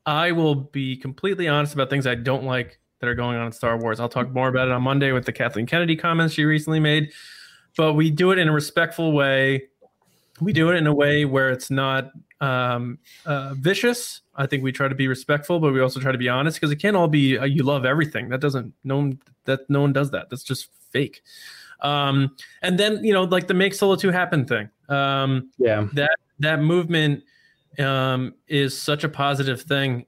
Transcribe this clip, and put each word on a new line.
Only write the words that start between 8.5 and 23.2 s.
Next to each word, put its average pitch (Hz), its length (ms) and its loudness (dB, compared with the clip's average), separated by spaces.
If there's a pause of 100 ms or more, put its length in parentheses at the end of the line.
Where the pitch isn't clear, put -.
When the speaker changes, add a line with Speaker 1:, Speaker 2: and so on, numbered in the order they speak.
Speaker 1:
respectful 165 580 0
way. 135 520 2 (760)
We 180 140 0
do 160 160 4
it 180 60 4
in 156 120 2
a 151 60 4
way 147 320 2
where 135 240 2
it's 127 220 -4
not, 135 400 -2 (300)
um, 123 580 -2 (260)
uh, 139 320 -4
vicious. 196 640 -2 (140)
I 139 100 -2
think 135 180 -2
we 131 80 -2
try 135 160 -2
to 135 80 -4
be 135 120 0
respectful, 147 520 -2
but 147 140 2
we 131 80 2
also 131 180 0
try 135 120 -2
to 127 60 0
be 123 120 -2
honest, 143 300 0
'cause 151 120 0
it 147 60 -2
can't 202 180 0
all 170 120 4
be, 139 300 4
uh, 127 80 -2
you 139 180 2
love 135 220 0
everything. 135 440 -2
That 127 120 -4
doesn't, 131 320 -2 (100)
no 135 140 -2
one, 139 220 -2 (260)
that, 131 240 -2
no 143 120 2
one 143 120 4
does 135 180 0
that. - 180 -8
That's 127 140 -12
just - 260 -8 (220)
fake. 131 300 -4 (600)
Um, 139 540 0 (260)
and 180 180 0
then, 208 240 0
you 214 100 4
know, 185 100 4